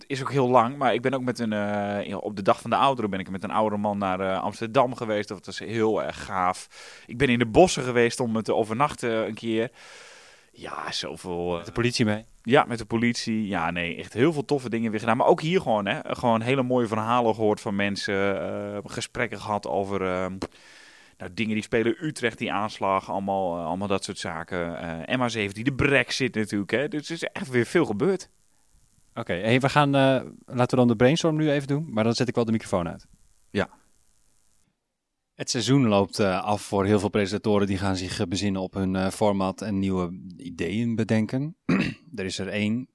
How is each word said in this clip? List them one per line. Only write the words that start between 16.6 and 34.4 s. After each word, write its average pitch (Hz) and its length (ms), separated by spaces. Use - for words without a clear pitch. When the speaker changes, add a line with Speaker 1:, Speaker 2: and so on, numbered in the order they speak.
Speaker 1:
mooie 123 240
verhalen 110 480
gehoord 107 260
van 107 140
mensen. 98 640
Eh, 101 420
gesprekken 113 560
gehad 104 280
over, 98 340
ehm, 92 360
nou, 95 160
dingen 107 200
die 107 100
spelen. 113 420
Utrecht, 117 320
die 104 140
aanslag. 98 580
Allemaal, 95 480
eh, 85 80
allemaal 92 220
dat 95 160
soort 98 160
zaken. 85 600
Eh, 127 100
M 131 40
H 123 60
zeventien, 107 360
de 139 100
brexit 131 600
natuurlijk, 104 360
hè. 131 160
Dus 143 220
er 165 60
is - 80
echt - 260
weer 123 160
veel 170 200
gebeurd. 131 440
Speaker 2:
Oké, 117 200
hey, 110 260
we 131 100
gaan, 143 260
eh, 135 260
laten 123 240
we - 60
dan 123 120
de 120 80
brainstorm 156 400
nu 156 160
even 143 160
doen. 143 260
Maar 107 100
dan 117 100
zet 117 140
ik 120 80
wel 120 100
de 113 60
microfoon 95 380
uit. 82 160
Speaker 1:
Ja. 98 200